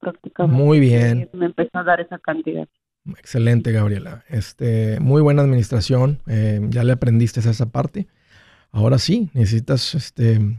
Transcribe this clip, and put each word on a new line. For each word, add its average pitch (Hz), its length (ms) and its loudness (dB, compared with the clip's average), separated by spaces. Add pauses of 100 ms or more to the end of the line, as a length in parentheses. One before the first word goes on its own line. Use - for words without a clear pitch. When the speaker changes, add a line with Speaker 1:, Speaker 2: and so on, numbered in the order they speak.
Speaker 1:
prácticamente. 151 600 -2
Speaker 2:
Muy 147 180 4
bien. 120 400 2
Speaker 1:
Eh, - 120 -8
me 180 140 -4
empezó 170 320 -6
a 180 60 -6
dar 170 160 0
esa 170 180 -10
cantidad. 160 500 -6 (500)
Speaker 2:
Excelente, 117 540 0
Gabriela. 104 560 -4
Este, 113 720 -4
muy 143 220 2
buena 147 200 4
administración, 131 840 0
eh, 107 420 0
ya 117 160 -2
le 123 80 4
aprendiste 117 480 2
a 113 100 0
esa 113 200 -2
parte. 185 360 -6 (640)
Ahora 110 280 2
sí, 196 340 -2
necesitas, 117 600 0
este, 113 440 0 (200)